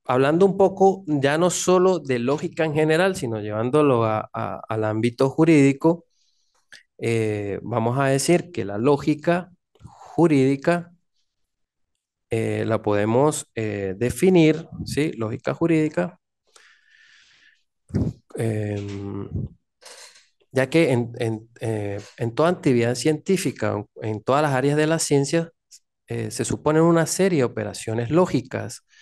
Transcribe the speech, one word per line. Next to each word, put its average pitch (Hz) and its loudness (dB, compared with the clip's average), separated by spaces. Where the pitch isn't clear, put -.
hablando 139 2
un 190 0
poco 190 2
ya 143 0
no 180 2
solo 185 2
de 123 -2
lógica 151 -2
en 156 -4
general, 160 2
sino 113 -6
llevándolo 117 2
a, 110 -2
a, 107 -8
al 110 -2
ámbito 117 0
jurídico, 160 4
eh, 107 -2
vamos 117 -2
a 139 0
decir 139 0
que 107 -6
la 101 -6
lógica 147 0
jurídica, 156 2
eh, 107 -4
la 107 -2
podemos, 110 0
eh, 104 -4
definir, 156 2
¿sí? 139 -4
Lógica 117 -6
jurídica, 165 -2
em, 101 -6
ya 131 0
que 160 4
en, 120 0
en, 113 -4
eh, 104 -6
en 117 -4
toda 151 2
actividad 127 2
científica, 143 -2
en 107 -6
todas 135 2
las 147 0
áreas 139 0
de 151 2
la 160 0
ciencia, 156 0
eh, 113 -6
se 117 -6
suponen 151 0
una 165 4
serie 180 0
de 127 2
operaciones 113 -6
lógicas 123 -2